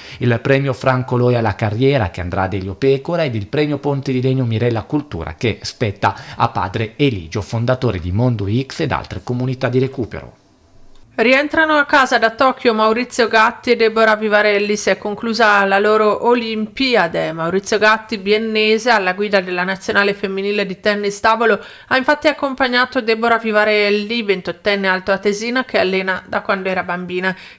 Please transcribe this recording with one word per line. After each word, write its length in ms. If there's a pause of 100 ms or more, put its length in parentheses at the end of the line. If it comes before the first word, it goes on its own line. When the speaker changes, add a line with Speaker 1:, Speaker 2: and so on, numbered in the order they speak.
(200)
Speaker 1:
il 180
premio 340
Franco 460
Loe 180
alla 200
carriera 560
che 100
andrà 220
a 40
Delio 280
Pecora 480
ed 100
il 140
premio 320
Ponte 320
di 100
Legno 240
Mirella 380
Cultura 500
che 300
spetta 520 (200)
a 140
padre 460
Eligio, 460
fondatore 580
di 120
Mondo 360
X 340
ed 100
altre 320
comunità 440
di 120
recupero. 560 (800)
Speaker 2:
Rientrano 600
a 80
casa 340
da 100
Tokyo 460
Maurizio 520
Gatti 440
e 40
Deborah 400
Vivarelli. 640
Si 140
è 80
conclusa 640
la 140
loro 480
Olimpiade. 1040
Maurizio 480
Gatti, 400
biennese, 720
alla 220
guida 280
della 220
nazionale 500
femminile 540
di 120
tennis 400
tavolo, 400 (280)
ha 100
infatti 300
accompagnato 720
Deborah 380
Vivarelli, 840
ventottenne 640
altoatesina 800
che 140
allena 480
da 140
quando 280
era 140
bambina. 520 (240)